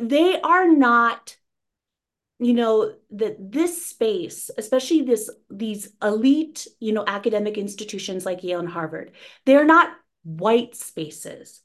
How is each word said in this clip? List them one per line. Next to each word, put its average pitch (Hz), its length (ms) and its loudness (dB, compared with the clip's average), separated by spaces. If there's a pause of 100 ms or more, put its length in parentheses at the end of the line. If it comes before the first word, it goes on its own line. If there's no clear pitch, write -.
they 302 400 2
are 359 260 4
not, 240 720 2 (1000)
you 240 140 2
know, 226 420 2 (160)
that 208 280 -6
this 262 460 -4
space, - 720 -6
especially 262 460 0
this, 233 260 0 (200)
these 208 520 -10
elite, 262 640 0 (120)
you 220 120 -4
know, 214 140 -2
academic 208 520 -2
institutions 202 680 -10
like 185 180 -6
Yale 180 160 -6
and 170 80 -6
Harvard, 165 440 -10 (340)
they 269 100 8
are 294 100 6
not 330 300 6 (280)
white 190 520 0
spaces. - 880 -14